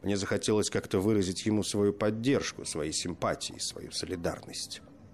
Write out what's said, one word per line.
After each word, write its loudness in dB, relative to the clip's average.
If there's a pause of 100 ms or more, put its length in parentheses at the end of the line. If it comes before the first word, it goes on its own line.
Мне 2
захотелось 2
как-то 0
выразить 2
ему 4
свою 4
поддержку, 0
свои -4
симпатии, -2
свою -8
солидарность. -6 (320)